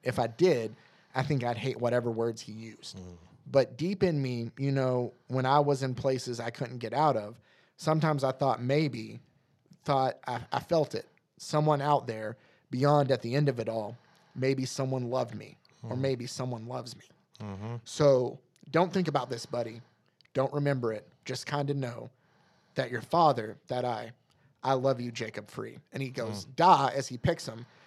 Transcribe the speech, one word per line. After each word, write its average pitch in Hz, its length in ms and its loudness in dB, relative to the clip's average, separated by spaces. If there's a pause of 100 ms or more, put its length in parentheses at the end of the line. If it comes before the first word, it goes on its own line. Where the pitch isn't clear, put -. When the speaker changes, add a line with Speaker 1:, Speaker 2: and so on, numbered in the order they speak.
Speaker 1:
If 123 160 -2
I 117 100 2
did, 113 480 2 (380)
I 131 80 0
think 139 220 0
I'd 120 140 0
hate 117 220 -4
whatever 120 300 0
words 113 320 -2
he 110 100 -14
used. 110 460 -14
Speaker 2:
Mm. 90 180 -14 (340)
Speaker 1:
But 123 260 4
deep 180 260 -2
in 160 180 2
me, 120 380 -4
you 139 140 0
know, 127 400 0 (160)
when 127 180 0
I 143 140 6
was 139 220 2
in 131 120 -2
places 127 460 -2
I 117 100 -6
couldn't 120 280 -8
get 113 140 -6
out 143 240 4
of, 107 220 -8 (380)
sometimes 156 480 2
I 131 80 2
thought 131 300 0
maybe, 123 580 -2 (640)
thought 131 320 2 (100)
I, 120 140 -4 (120)
I - 80 0
felt - 340 0
it. - 120 -6 (320)
Someone 151 420 2
out 143 260 2
there, 110 300 -6 (340)
beyond 143 420 4
at - 100 2
the 117 120 -4
end 143 140 4
of 120 120 -2
it 110 80 -4
all, 113 280 -6 (380)
maybe 131 320 0
someone 131 440 -4
loved 120 240 -2
me, 107 220 -16 (320)
or 123 80 -6
Speaker 2:
Mm. 127 40 -4
Speaker 1:
maybe 127 260 -2
someone 123 400 -8
loves 123 300 -10
me. - 80 -20 (360)
Speaker 2:
Mm-hmm. 107 440 -8
Speaker 1:
So 131 540 4 (320)
don't 170 220 4
think 185 160 0
about 135 220 0
this, 117 160 -8
buddy. 117 340 -6 (540)
Don't 135 180 0
remember 139 400 0
it. 107 140 -8 (180)
Just - 220 -8
kinda 143 260 -2
know 120 380 -6 (640)
that 127 160 -2
your 117 100 -4
father, 131 560 2 (120)
that 127 180 -2
I, 117 260 -4 (520)
I 135 100 4
love 131 260 2
you, 120 120 -4
Jacob 110 360 -8
Free." 113 300 -10 (140)
And 135 100 -6
he 127 80 -6
goes, 113 360 -6
Speaker 2:
Mm. 131 100 -14
Speaker 1:
"Da," 160 320 8
as 135 200 -2
he 123 80 -10
picks - 300 -2
him. 117 180 -12 (220)